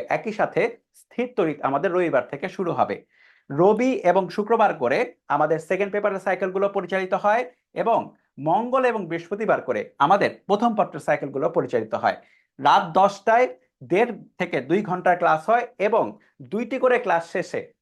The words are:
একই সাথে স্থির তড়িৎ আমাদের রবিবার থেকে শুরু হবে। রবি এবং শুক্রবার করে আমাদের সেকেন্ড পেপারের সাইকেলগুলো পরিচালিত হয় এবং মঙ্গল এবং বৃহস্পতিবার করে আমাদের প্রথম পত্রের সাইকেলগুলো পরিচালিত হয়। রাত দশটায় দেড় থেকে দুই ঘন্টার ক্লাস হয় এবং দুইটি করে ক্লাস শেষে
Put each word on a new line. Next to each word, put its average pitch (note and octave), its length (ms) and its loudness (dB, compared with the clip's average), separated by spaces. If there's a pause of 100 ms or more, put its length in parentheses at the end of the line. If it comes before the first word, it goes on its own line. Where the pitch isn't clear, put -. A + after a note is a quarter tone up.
(160)
একই G3+ 220 -6
সাথে D#3+ 220 0 (400)
স্থির - 360 -6
তড়িৎ D#3+ 220 0 (100)
আমাদের C#3+ 240 0
রবিবার D#3+ 400 2
থেকে C#3+ 140 -8 (100)
শুরু F3 220 -2
হবে। G#2 180 0 (540)
রবি G#3 420 4 (180)
এবং F#3 120 4 (140)
শুক্রবার G#3+ 360 2 (100)
করে C#3 160 2 (360)
আমাদের D#3 240 2 (100)
সেকেন্ড F#3+ 240 -2
পেপারের G3+ 340 -2
সাইকেলগুলো F#3+ 400 -2 (100)
পরিচালিত F#3+ 380 -4 (100)
হয় A3 180 2 (400)
এবং G#3 180 2 (480)
মঙ্গল B3 340 0 (100)
এবং A3 80 -6 (100)
বৃহস্পতিবার G3 580 -2
করে A2 120 -2 (240)
আমাদের E3 260 4 (180)
প্রথম G#3+ 300 2
পত্রের E3 280 -4
সাইকেলগুলো C#3+ 400 -2 (100)
পরিচালিত A#2+ 460 -2
হয়। G#2 140 0 (500)
রাত D#3+ 180 6 (140)
দশটায় A3 480 4 (440)
দেড় A3+ 220 2 (280)
থেকে F3 200 -4
দুই D#3 280 0
ঘন্টার F3+ 340 2
ক্লাস D#3+ 280 2
হয় A#3 160 2 (220)
এবং G#3 160 2 (380)
দুইটি A3+ 420 -6
করে B3 200 4
ক্লাস E3+ 200 0 (100)
শেষে E3+ 260 -6 (220)